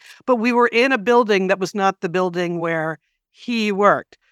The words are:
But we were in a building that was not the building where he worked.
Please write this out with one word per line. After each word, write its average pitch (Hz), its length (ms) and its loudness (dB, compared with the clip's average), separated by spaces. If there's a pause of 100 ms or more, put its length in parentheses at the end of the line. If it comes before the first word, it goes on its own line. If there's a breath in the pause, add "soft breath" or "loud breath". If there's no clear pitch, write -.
(260 loud breath)
But 254 100 2
we 226 160 -2
were 240 200 2
in 240 180 2
a 254 80 0
building 208 480 2
that 190 140 0
was 185 120 -4
not 190 280 -2
the 185 80 -6
building 175 500 -4
where 160 400 -4 (320)
he 226 400 -4
worked. 190 480 0 (140)